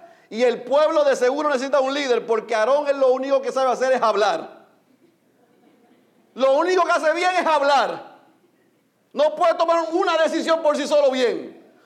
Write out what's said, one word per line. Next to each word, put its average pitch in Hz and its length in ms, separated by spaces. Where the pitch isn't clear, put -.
y 220 140
el 226 180
pueblo 302 400
de 269 140
seguro 285 320
necesita 277 320
un 262 120
líder, 254 320
porque 220 300
Aarón 262 320
es 277 100
lo 262 160
único 262 300
que 240 80
sabe 262 220
hacer 254 200
es 240 80
hablar. 202 680
Lo 269 240
único 359 260
que 330 80
hace 311 200
bien 359 280
es - 40
hablar. 285 760
No 294 220
puede 330 200
tomar 330 380
una 349 240
decisión 320 460
por 294 140
sí 269 100
solo 285 240
bien. 226 480